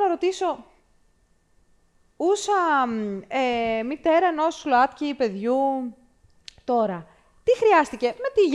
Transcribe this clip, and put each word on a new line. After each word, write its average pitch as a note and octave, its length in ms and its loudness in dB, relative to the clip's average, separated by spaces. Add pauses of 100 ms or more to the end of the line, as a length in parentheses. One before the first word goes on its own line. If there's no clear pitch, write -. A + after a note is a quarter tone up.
να G4 60 2
ρωτήσω, F4 560 -4 (1500)
ούσα, E4+ 720 0
μ, G#3+ 280 -6 (120)
ε, A#3 540 -2
μητέρα D#4 440 0
ενός D#4+ 400 -2
λοάτκι C4+ 480 2
παιδιού A3+ 420 -2 (1080)
τώρα, G#3 420 -2 (400)
τι B4 120 4
χρειάστηκε E4 480 2
με A#4+ 280 -4
τη G#4+ 60 2 (140)